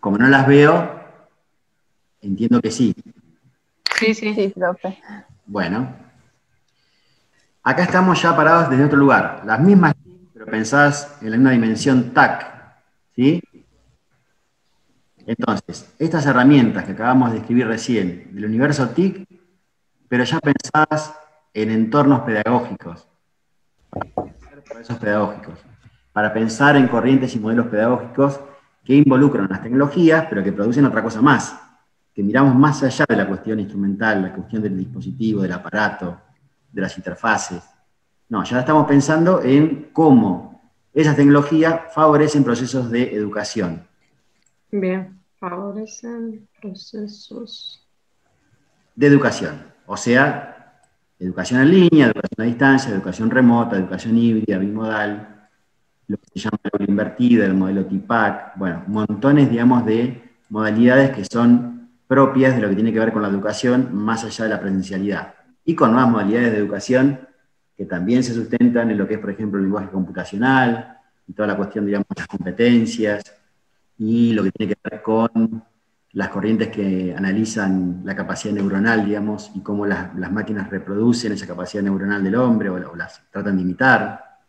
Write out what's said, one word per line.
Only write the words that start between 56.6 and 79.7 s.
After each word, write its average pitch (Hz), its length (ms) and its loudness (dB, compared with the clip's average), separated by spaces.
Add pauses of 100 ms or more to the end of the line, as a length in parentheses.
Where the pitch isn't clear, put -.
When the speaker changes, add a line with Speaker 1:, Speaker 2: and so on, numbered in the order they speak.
Speaker 1:
el 98 80 -6
aula 101 140 -2
invertida, 107 600 2
el 95 80 0
modelo 95 320 0
tipac, 104 680 -4
bueno, 90 320 -8
montones, 110 640 2
digamos, 120 360 2
de 120 360 -2 (280)
modalidades 120 640 4
que 101 80 -8
son 120 680 2 (160)
propias 131 480 4
de 117 60 0
lo 104 80 -2
que 98 60 0
tiene 110 180 0
que 107 60 0
ver 113 140 0
con 107 100 -2
la 104 60 -2
educación 107 680 -2
más 107 300 -4
allá 110 200 -8
de 110 60 -2
la 104 100 -4
presencialidad, 95 720 -6 (300)
y 165 100 -2
con 120 180 2
nuevas 123 180 4
modalidades 113 420 0
de 107 60 -2
educación 127 640 0 (560)
que 98 80 -10
también 98 400 -2
se 131 80 -6
sustentan 117 580 0
en 101 80 -2
lo 98 80 -2
que 107 80 -4
es, 104 60 -8
por 98 100 -8
ejemplo, 101 280 -6
el 95 80 0
lenguaje 98 220 -4
computacional, 110 1080 -2 (280)
y 92 60 -18
toda 104 160 -4
la 98 80 -2
cuestión, 101 300 -4
digamos, 101 220 -2
de - 140 -12
las - 40 -12
competencias, 107 960 0 (760)
y 117 340 2
lo 104 120 0
que 95 80 -2
tiene 104 220 -4
que - 160 -12
ver - 120 -16
con 113 600 0 (500)
las 98 180 -4
corrientes 107 380 -2
que 92 460 -4
analizan 95 920 -4
la 98 120 -8
capacidad 95 380 -6
neuronal, 101 500 0
digamos, 104 500 -6
y 98 60 -10
cómo 104 240 -6